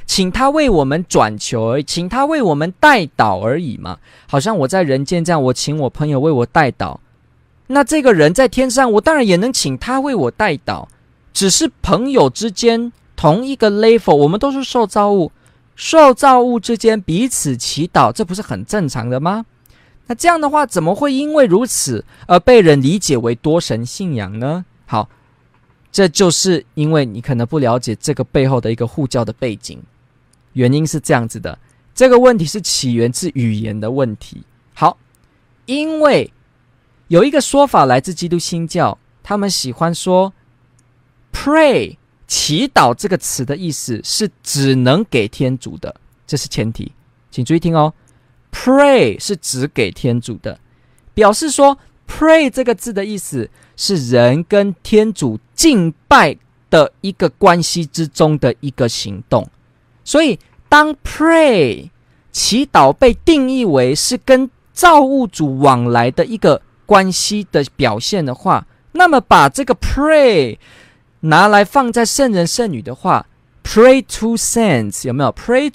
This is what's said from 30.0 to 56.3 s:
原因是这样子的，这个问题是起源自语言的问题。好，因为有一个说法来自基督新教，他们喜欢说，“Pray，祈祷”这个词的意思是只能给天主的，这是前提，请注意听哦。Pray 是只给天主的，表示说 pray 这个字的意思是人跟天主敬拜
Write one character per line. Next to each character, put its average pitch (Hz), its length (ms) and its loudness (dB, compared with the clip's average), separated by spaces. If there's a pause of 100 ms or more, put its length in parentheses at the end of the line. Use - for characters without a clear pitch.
原 123 220 2
因 156 120 -2
是 151 140 -6
这 - 140 -2
样 117 120 -2
子 110 140 -12
的， 87 180 -14 (380)
这 254 140 4
个 247 100 8
问 247 180 6
题 170 60 -2
是 202 160 -6
起 131 340 -4
源 117 160 0
自 160 240 -6
语 117 200 -2
言 107 260 -8
的 107 100 -6
问 127 280 -2
题。 - 260 -20 (300)
好， 170 240 0 (680)
因 302 360 -4
为 214 280 2 (800)
有 170 160 4
一 277 80 0
个 294 80 2
说 277 260 2
法 180 200 2
来 131 160 2
自 185 120 -8
基 175 140 -8
督 170 100 -2
新 165 300 -6
教， 143 300 -2 (240)
他 208 160 -6
们 202 120 -4
喜 127 220 -6
欢 165 240 -4
说， 185 380 0 (960)
“Pray， 277 640 0 (320)
祈 190 400 -4
祷” 123 260 2
这 - 140 -8
个 185 100 -2
词 - 280 -8
的 139 100 -6
意 175 160 -8
思 120 320 -8
是 - 260 -4 (120)
只 135 340 0
能 131 300 2
给 110 240 -2
天 131 280 -4
主 101 200 -14
的， - 180 -14 (320)
这 151 80 -6
是 - 140 -8
前 113 240 -6
提， - 180 -14 (400)
请 123 140 -6
注 160 100 -2
意 170 40 2
听 165 140 -2
哦。 156 200 0 (640)
Pray 262 640 4
是 - 160 -8
只 - 320 -6
给 110 220 -2
天 120 320 -4
主 110 160 -12
的， - 220 -14 (560)
表 208 180 4
示 311 160 -4
说 277 260 4 (320)
pray 320 440 4
这 262 120 -4
个 233 120 0
字 233 180 -12
的 196 100 -4
意 208 140 -8
思 131 320 -8 (260)
是 139 360 -4
人 127 320 4
跟 202 400 0
天 214 280 2
主 117 280 -6 (160)
敬 196 360 2 (160)
拜 202 300 4 (320)